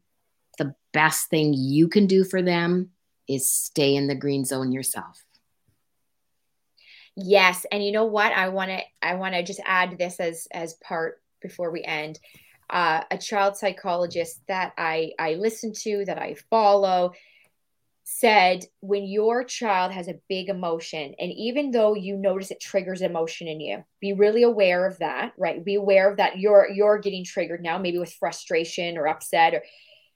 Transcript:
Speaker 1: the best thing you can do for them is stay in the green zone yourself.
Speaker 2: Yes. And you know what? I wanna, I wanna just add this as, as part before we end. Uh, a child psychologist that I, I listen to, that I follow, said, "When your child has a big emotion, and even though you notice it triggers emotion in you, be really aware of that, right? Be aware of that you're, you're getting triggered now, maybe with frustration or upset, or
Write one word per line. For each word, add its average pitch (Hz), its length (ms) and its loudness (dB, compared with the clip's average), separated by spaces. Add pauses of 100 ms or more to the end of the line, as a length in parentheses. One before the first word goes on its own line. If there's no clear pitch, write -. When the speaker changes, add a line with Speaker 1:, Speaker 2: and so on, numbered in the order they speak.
(580)
Speaker 1:
the 143 160 -6 (180)
best 156 360 2
thing 156 260 2
you 139 340 4
can 202 180 4
do 190 180 4
for 185 180 -2
them 180 480 0 (380)
is 135 240 -2
stay 139 420 0
in 143 120 0
the 143 80 -2
green 139 300 -2
zone 131 280 -4
yourself. - 500 -8 (1900)
Speaker 2:
Yes. 185 540 4
And 208 140 -2
you 202 80 -2
know 214 120 2
what? 214 280 0
I 185 160 0
wanna, 190 320 -4 (220)
I 175 120 -2
wanna 185 280 -4
just 185 220 -8
add 180 340 0
this 180 220 -8
as, 165 320 -6
as 165 220 -10
part 165 460 -8 (220)
before 180 280 -8
we 165 120 -8
end. 156 360 -8 (500)
Uh, 165 420 0
a 185 80 -4
child 202 380 -2
psychologist 175 920 -4
that 185 320 -4
I, 160 400 -2
I 160 160 0
listen 220 460 -4
to, 202 240 -4
that 175 140 -6
I - 180 -8 (140)
follow, 196 640 6 (920)
said, 185 600 4 (140)
"When 202 280 -4
your 214 360 0
child 190 500 -2
has 180 140 -10
a 180 220 -12
big 185 200 -6
emotion, 165 680 -6
and 180 140 -6
even 254 400 -4
though 214 220 4
you 196 220 -6
notice 190 360 -2
it - 80 -14
triggers 185 420 -4
emotion 170 460 -4
in 156 120 -10
you, - 240 -10 (160)
be 196 120 -4
really 208 320 4
aware 190 420 4
of 190 140 -4
that, 160 360 -4
right? 170 280 -4
Be 196 100 -2
aware 196 360 4
of 196 80 -8
that 190 200 0
you're, 202 320 8
you're 208 280 2
getting 190 260 -6
triggered 175 360 -6
now, 170 180 -4
maybe 175 200 -2
with 175 160 -6
frustration 170 840 -4
or 151 100 0
upset, 165 460 2
or 160 80 -2 (540)